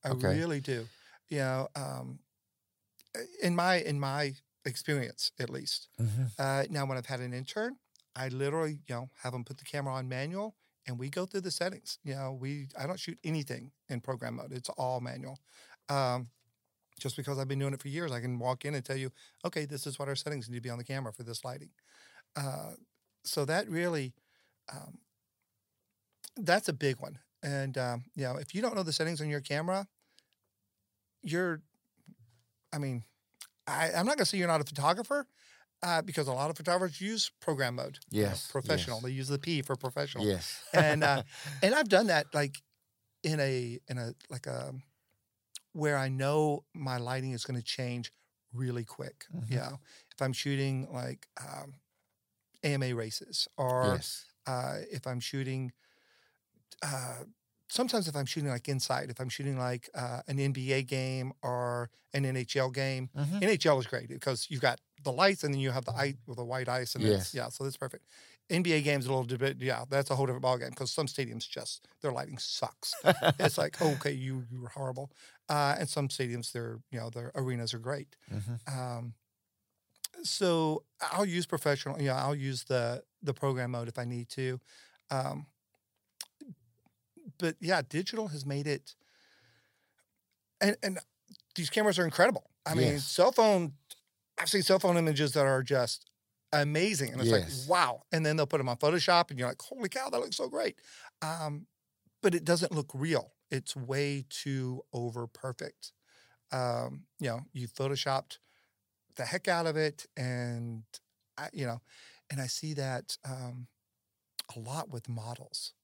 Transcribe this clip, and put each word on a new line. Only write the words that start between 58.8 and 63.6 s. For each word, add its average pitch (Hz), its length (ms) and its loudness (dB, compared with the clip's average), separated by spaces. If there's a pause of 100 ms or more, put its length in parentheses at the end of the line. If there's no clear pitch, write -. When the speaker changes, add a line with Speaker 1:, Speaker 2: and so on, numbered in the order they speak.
Speaker 1:
if 120 100 -10
I'm 131 80 -4
shooting, 139 300 -4
like, 123 360 -4
uh, 123 340 -4
an 135 120 0
N 139 120 2
B 131 200 -2
A 135 100 4
game 131 500 -2 (100)
or 120 480 -2 (240)
an 139 100 2
N 131 120 2
H 127 200 -2
L 131 140 4
game, 131 460 -2
Speaker 2:
Mm-hmm. 147 260 0
Speaker 1:
N 190 80 6
H 170 160 4